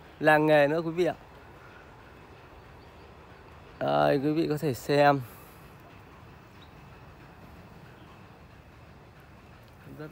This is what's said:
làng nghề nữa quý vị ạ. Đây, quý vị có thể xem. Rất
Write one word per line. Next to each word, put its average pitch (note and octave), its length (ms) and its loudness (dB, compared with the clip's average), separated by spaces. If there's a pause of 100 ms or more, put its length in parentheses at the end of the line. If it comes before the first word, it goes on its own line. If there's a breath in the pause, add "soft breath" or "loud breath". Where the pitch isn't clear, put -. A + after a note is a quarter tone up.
(200)
làng D3+ 260 4
nghề D3 220 4
nữa D#3+ 180 -2
quý D#3+ 60 -8
vị F3 140 -2
ạ. D3+ 100 -4 (2750)
Đây, D3 440 0
quý D3+ 100 -2
vị D#3+ 160 -4
có D3+ 80 -6
thể D3 160 -4
xem. C#3+ 480 2 (4000 loud breath)
Rất D3+ 120 -14